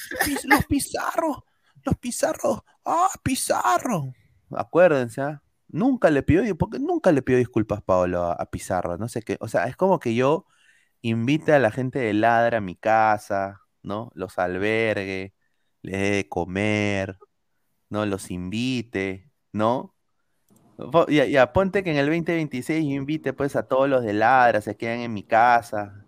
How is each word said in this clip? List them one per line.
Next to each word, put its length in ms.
Piz-, 200
los 200
Pizarro, 800
los 140
Pizarro, 680
ah, 260
Pizarro". 920
Acuérdense, 680
¿ah? 220
Nunca 420
le 120
pidió, 340
porque 220
nunca 340
le 80
pidió 180
disculpas, 440
Paolo, 400
a, 120
a 160
Pizarro, 460
no 120
sé 140
qué, 180
o 80
sea, 180
es 100
como 220
que 160
yo 320
invite 500
a 60
la 120
gente 280
de 160
Ladra 440
a 20
mi 160
casa, 880
¿no? 320
Los 240
albergue, 960
les 180
dé 160
de 120
comer, 880
¿no? 160
Los 240
invite, 1000
¿no? 420
Po-, 320
ya, 180
ya, 260
ponte 320
que 60
en 80
el 100
veinte 260
veintiséis 500
yo 100
invite, 380
pues, 220
a 100
todos 240
los 140
de 120
Ladra, 460
se 160
quedan 240
en 120
mi 120
casa, 840